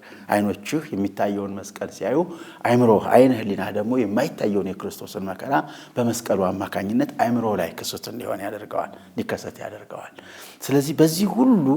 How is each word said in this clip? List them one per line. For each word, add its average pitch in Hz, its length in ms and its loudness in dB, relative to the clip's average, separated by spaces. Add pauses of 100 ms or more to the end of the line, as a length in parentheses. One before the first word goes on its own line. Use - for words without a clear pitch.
(280)
ዓይኖችህ 104 580 -2
የሚታየውን 101 680 -2
መስቀል 98 360 -10
ሲያዩ 113 280 -2 (440)
አይምሮህ 117 460 6
ዓይነ 127 260 8
ሕሊና 101 360 -4
ደግሞ 104 260 -2
የማይታየውን 107 720 0
የክርስቶስን - 560 -10
መከራ 95 300 -6 (360)
በመስቀሉ 113 520 0
አማካኝነት 98 720 -2
አይምሮ 120 300 2 (100)
ላይ 87 160 -2
ክሱት - 340 -10
እንዲሆን 110 360 -8
ያደርገዋል፣ 104 500 -8 (220)
ሊከሰት - 440 -8
ያደርገዋል። - 560 -14 (480)
ስለዚህ 139 340 0
በዚህ 160 340 4
ሁሉ 226 360 4 (100)